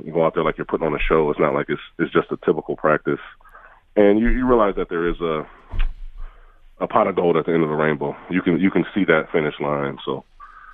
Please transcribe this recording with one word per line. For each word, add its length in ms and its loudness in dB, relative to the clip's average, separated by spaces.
you 80 -10
go 120 2
out 100 0
there 100 0
like 140 -2
you're 80 -8
putting 200 -2
on 80 0
a 60 -4
show. 300 2
It's 100 -2
not 140 2
like 140 -2
it's, 140 -6
it's 140 -2
just 180 0
a 140 -4
typical 320 -2
practice. 440 0
And 220 6
you, 100 2
you 180 2
realize 300 4
that 120 -4
there 200 -2
is 120 -4
a, 260 -4
a 60 -2
pot 220 2
of 80 -4
gold 200 2
at 100 0
the 60 0
end 100 2
of 60 0
the 60 -4
rainbow. 420 -2
You 120 0
can, 180 2
you 100 2
can 140 2
see 100 0
that 280 2
finish 280 0
line. 440 -4
So 200 -6